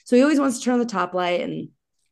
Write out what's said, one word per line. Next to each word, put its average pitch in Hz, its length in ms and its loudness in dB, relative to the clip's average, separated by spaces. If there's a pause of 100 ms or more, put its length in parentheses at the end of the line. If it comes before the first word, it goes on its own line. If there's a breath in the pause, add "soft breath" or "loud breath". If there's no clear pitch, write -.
So 247 120 2
he 247 60 8
always 294 180 4
wants 269 180 -2
to - 60 -10
turn 247 100 0
on 247 60 2
the 240 60 -2
top 180 280 -4
light. 175 280 -2
And 160 260 -8 (440)